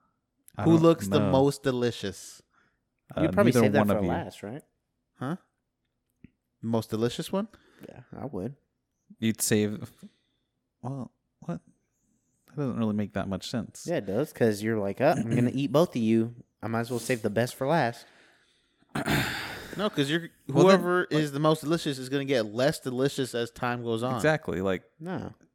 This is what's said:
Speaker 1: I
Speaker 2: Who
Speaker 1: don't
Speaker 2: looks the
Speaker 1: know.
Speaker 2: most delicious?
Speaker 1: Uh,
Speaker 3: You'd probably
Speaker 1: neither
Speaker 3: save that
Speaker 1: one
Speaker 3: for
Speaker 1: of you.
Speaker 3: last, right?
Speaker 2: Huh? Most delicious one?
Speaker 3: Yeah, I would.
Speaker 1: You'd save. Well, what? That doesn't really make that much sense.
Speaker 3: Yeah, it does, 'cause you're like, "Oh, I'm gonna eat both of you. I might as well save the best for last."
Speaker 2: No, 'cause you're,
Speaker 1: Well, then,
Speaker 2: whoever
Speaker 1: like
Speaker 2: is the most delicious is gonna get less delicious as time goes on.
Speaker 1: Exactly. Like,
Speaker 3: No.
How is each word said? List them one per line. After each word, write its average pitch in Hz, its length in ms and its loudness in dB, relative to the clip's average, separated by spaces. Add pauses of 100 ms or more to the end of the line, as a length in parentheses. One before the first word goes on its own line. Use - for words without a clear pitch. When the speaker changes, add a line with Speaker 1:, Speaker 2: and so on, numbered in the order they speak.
(580)
Speaker 1:
I - 60 -6
Speaker 2:
Who 160 80 6
Speaker 1:
don't 160 100 6
Speaker 2:
looks 170 260 4
the 156 120 2
Speaker 1:
know. 104 100 2
Speaker 2:
most 139 320 4
delicious? 120 800 -4 (720)
Speaker 1:
Uh, - 60 0
Speaker 3:
You'd - 100 0
probably 202 200 4
Speaker 1:
neither 240 120 4
Speaker 3:
save 214 80 4
that 208 60 4
Speaker 1:
one 147 100 4
Speaker 3:
for 196 80 2
Speaker 1:
of 101 80 0
you. 95 60 0
Speaker 3:
last, 127 320 -6
right? 117 200 -10 (560)
Speaker 2:
Huh? 139 180 -6 (1200)
Most 113 300 -2
delicious 117 420 -2
one? 208 160 -4 (400)
Speaker 3:
Yeah, - 120 -20 (200)
I 113 60 -10
would. 131 280 -8 (640)
Speaker 1:
You'd 110 220 -2
save. 107 500 0 (920)
Well, 131 280 -8 (300)
what? 170 200 -10 (880)
That - 80 -20
doesn't 127 220 -4
really 110 160 0
make 104 200 -4
that 98 140 -4
much 92 200 -6
sense. - 400 -8
Speaker 3:
Yeah, 170 80 -2
it 107 100 -4
does, 107 260 -2
'cause 107 300 0
you're 113 160 0
like, 98 220 -4
"Oh, 147 160 4
I'm 117 180 -2
gonna 127 200 2
eat 135 180 -2
both 165 240 4
of 120 60 0
you. 113 320 2 (280)
I 107 60 -8
might 113 120 -2
as 117 100 -6
well 120 100 -4
save 117 220 -2
the 113 80 0
best 113 240 -2
for 131 120 -6
last." 139 380 0 (1700)
Speaker 2:
No, 202 140 -2
'cause 139 180 0
you're, 165 200 -2 (200)
Speaker 1:
Well, 165 200 8
then, 190 120 10
Speaker 2:
whoever 180 300 0
Speaker 1:
like 151 100 2
Speaker 2:
is 147 120 -2
the 139 80 -4
most 156 200 4
delicious 147 380 -2
is 127 100 -10
gonna 139 160 -2
get 127 300 2
less 135 240 2
delicious 131 560 -2
as 117 160 -4
time 120 320 -6
goes 117 220 -2
on. 127 100 -2
Speaker 1:
Exactly. 120 460 0
Like, 95 240 -2 (160)
Speaker 3:
No. 160 340 -8 (200)